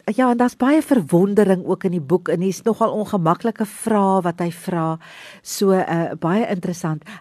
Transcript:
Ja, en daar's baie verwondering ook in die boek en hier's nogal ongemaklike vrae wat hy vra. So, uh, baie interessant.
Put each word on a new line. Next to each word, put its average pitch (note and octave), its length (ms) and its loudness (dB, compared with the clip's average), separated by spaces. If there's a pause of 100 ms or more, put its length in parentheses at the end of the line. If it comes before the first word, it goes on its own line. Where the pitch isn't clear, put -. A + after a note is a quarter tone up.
(100)
Ja, B3 200 2
en A#3+ 60 2
daar's B3 200 0
baie C#4+ 260 2
verwondering G3 840 2
ook F#3 180 -2
in F#3+ 60 0
die F3 100 -2
boek F3 280 -2
en E3 120 0
hier's F#3+ 220 -2
nogal A3 280 0
ongemaklike G#3 720 -2
vrae G3 580 0
wat F3 180 -4
hy F3 100 -2
vra. E3 480 -4 (440)
So, - 280 0
uh, E3+ 480 0
baie F#3 320 0
interessant. E3+ 540 -6 (160)